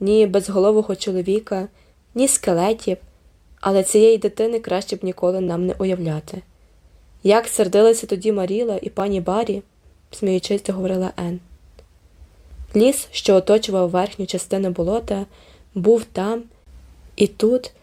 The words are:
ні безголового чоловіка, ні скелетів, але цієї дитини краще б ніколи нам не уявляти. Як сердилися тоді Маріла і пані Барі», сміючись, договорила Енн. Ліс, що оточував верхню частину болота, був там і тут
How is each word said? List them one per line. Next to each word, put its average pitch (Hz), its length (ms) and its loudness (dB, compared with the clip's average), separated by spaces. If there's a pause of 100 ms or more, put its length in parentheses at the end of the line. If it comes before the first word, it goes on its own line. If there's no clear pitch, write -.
ні 208 260 4
безголового 196 720 0
чоловіка, 190 720 -4 (460)
ні 262 140 2
скелетів, 185 680 0 (640)
але 196 220 2
цієї 220 360 6
дитини 226 420 -2
краще 202 360 -4
б - 80 -10
ніколи 185 360 -2
нам 180 260 -2
не 180 120 -2
уявляти. 180 640 -4 (800)
Як 214 260 2
сердилися 214 580 4
тоді 202 260 -2
Маріла 202 500 -2
і - 80 -10
пані 196 300 -4
Барі», 196 420 -2 (480)
сміючись, 196 520 -2
договорила 185 540 -4
Енн. 175 240 -6 (1400)
Ліс, 247 340 2
що - 240 0
оточував 190 560 2
верхню 185 360 -4
частину 190 440 -4
болота, 196 560 -4 (480)
був 220 300 4
там 214 380 -6 (760)
і 202 100 4
тут 240 460 0 (100)